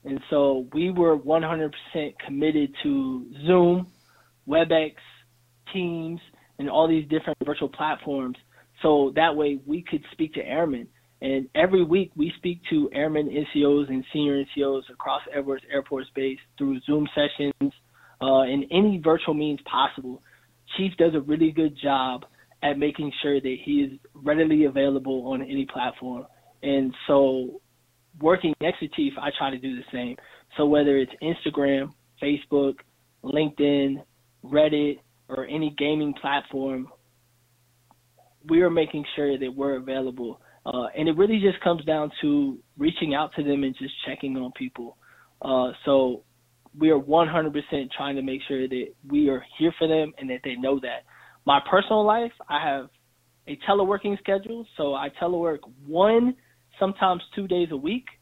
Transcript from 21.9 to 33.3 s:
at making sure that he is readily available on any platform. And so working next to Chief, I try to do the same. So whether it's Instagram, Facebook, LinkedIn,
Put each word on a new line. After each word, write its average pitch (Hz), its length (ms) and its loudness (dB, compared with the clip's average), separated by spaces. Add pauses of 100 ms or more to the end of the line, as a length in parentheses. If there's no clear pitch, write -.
at 147 160 0
making 147 320 -2 (120)
sure 143 180 2
that 131 240 -4
he 143 160 2
is 135 180 -2 (160)
readily 151 520 4
available 135 680 0
on 131 100 -4
any 135 240 -4
platform. 123 600 -8 (360)
And 135 320 0 (140)
so 135 520 2 (600)
working 170 400 4
next 160 200 -2
to 156 80 -6
Chief, 143 320 -2
I 143 180 -4
try 135 120 -2
to 131 80 -8
do 131 180 -6
the 127 160 -12
same. 123 240 -6 (400)
So 151 100 2
whether 147 320 4
it's 131 140 0 (100)
Instagram, 143 720 -2 (280)
Facebook, 143 540 0 (480)
LinkedIn, 143 800 0 (420)